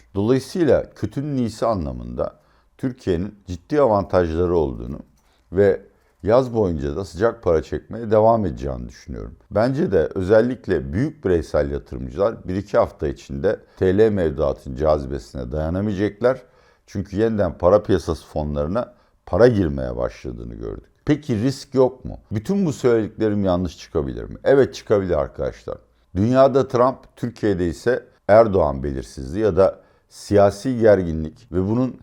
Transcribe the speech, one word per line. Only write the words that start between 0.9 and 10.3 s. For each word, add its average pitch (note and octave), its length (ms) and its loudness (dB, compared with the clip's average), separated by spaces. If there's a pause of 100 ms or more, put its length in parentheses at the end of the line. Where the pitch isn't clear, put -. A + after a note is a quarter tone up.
kötünün C#3 420 -6
iyisi A#2+ 280 -4
anlamında C#2 720 -4 (420)
Türkiye'nin G2+ 580 -4 (120)
ciddi C#3+ 340 -2
avantajları F2+ 720 2
olduğunu B1+ 440 -2 (520)
ve G3 300 2 (420)
yaz A#2+ 300 2
boyunca D#2+ 420 -2
da F#2+ 100 -6
sıcak G#2 380 -4
para D#2+ 200 2
çekmeye G#2+ 480 -10
devam A2 340 4
edeceğini B1 440 -8
düşünüyorum. A1 460 -14 (160)
Bence C3+ 400 0
de - 240 2
özellikle G2 800 0